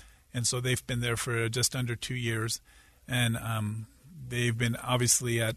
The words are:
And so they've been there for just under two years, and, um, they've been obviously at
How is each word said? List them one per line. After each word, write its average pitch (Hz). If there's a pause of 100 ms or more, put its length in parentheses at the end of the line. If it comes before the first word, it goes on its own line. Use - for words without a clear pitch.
(340)
And 120
so 123
they've 127
been 123
there 120
for 117
just 120
under 123
two 127
years, 113 (460)
and, 120
um, 110 (440)
they've 120
been 120
obviously 120
at 113